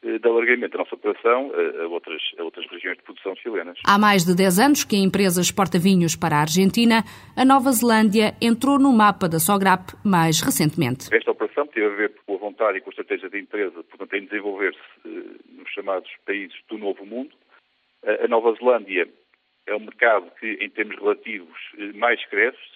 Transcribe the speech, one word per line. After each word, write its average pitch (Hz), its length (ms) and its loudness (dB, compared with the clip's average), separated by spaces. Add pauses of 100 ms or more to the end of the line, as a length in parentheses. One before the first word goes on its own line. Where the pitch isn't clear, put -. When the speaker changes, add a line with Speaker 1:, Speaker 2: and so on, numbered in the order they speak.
Speaker 1:
eh, 113 160 -4
de 117 80 0
alargamento 117 460 2
da 92 100 -4
nossa - 100 -10
operação, 117 600 -2
eh, 82 280 -2
a 85 40 -6
outras, 85 340 -8 (160)
a 85 60 -8
outras 85 260 -12
regiões 90 280 -10
de - 60 -20
produção 95 320 -12
chilenas. 87 480 -10
Speaker 2:
Há 202 140 4
mais 202 260 4
de 180 120 2
dez 185 240 2
anos 285 240 4
que - 120 -4
a 202 40 2
empresa 185 420 2
exporta 175 380 0
vinhos 175 360 2
para 156 200 -2
a 147 60 4
Argentina. 196 640 2 (320)
A 254 80 0
Nova 269 280 4
Zelândia 220 680 2
entrou 233 380 2
no 269 160 4
mapa 208 340 4
da 160 120 0
SOGRAP 190 540 2 (120)
mais 165 340 4
recentemente. 151 720 -2
Speaker 1:
Esta 113 200 0
operação 127 340 -4
teve 107 220 -2
a 101 80 -4
ver 101 180 -2 (140)
com 101 80 -6
a - 20 -8
vontade 101 400 -2
e 92 40 -8
com 95 100 -18
a - 0 -
estratégia 95 360 -8
da 98 120 -10
empresa, 90 440 -8
portanto, - 300 -16
em 101 120 -6
desenvolver-se, 98 540 -6 (280)
eh, - 20 -14 (480)
nos - 140 -18
chamados 98 400 -8 (160)
países 98 280 -8 (140)
do 110 80 -10
Novo 98 260 -8
Mundo. 110 320 -12 (680)
A, 107 200 -2
a - 20 0
Nova 117 260 2
Zelândia 101 560 0 (560)
é 101 100 -6
um 107 40 -6
mercado 107 600 0
que, 110 220 -8
em 101 80 -8
termos 107 300 -6
relativos, 101 580 -4 (220)
eh, 104 140 -12
mais 113 340 -2
cresce 110 300 0 (180)